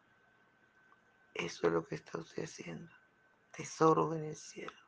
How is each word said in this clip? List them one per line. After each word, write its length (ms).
Eso 360
es 40
lo 140
que 80
está 240
usted 240
haciendo. 500
Tesoros 640
en 80
el 120
cielo. 400